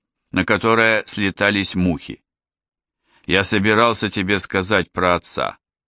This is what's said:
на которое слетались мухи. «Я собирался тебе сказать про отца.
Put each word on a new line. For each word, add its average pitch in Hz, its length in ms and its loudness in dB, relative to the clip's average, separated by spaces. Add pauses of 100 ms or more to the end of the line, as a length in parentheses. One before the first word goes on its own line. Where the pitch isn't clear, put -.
(300)
на 90 160 0
которое 113 600 2
слетались 101 680 -2
мухи. 90 480 -2 (1040)
«Я 95 180 2
собирался 107 680 2
тебе 98 280 -2
сказать 95 520 -2
про 90 260 0
отца. 62 420 -6 (300)